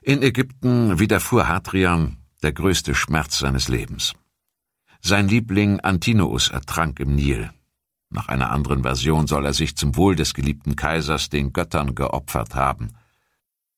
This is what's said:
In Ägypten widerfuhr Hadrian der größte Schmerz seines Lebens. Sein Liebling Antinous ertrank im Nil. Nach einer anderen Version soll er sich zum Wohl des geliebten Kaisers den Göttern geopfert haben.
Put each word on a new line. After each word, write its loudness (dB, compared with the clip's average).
In 2
Ägypten 2
widerfuhr 2
Hadrian 2
der 2
größte 0
Schmerz -2
seines -2
Lebens. -4
Sein 2
Liebling 2
Antinous 2
ertrank -4
im 0
Nil. 0
Nach -8
einer -2
anderen 0
Version 0
soll -2
er -2
sich -2
zum 0
Wohl 4
des -2
geliebten -2
Kaisers -2
den -2
Göttern -2
geopfert -4
haben. -2